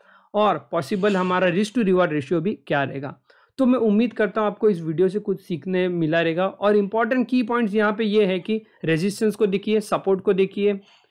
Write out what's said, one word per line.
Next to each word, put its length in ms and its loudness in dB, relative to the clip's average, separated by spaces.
और 380 0
पॉसिबल 460 0
हमारा 300 2
रिस्क 280 0
to 80 0
रिवॉर्ड 280 2
रेशियो 300 -2
भी 260 -4
क्या 160 0
रहेगा। 340 -8
तो 80 2
मैं 140 4
उम्मीद 340 2
करता 280 0
हूँ 60 2
आपको 220 0
इस 120 0
वीडियो 280 0
से 100 -4
कुछ 220 -4
सीखने 460 -4
मिला 340 0
रहेगा। 260 0
और 280 0
इंपॉर्टेंट 540 0
की 140 0
पॉइंट्स 300 -2
यहाँ 200 2
पे 100 -4
ये 220 2
है 140 0
कि 220 -4
रेजिस्टेंस 500 0
को 120 2
देखिए, 320 0
सपोर्ट 420 -2
को 120 2
देखिए 460 0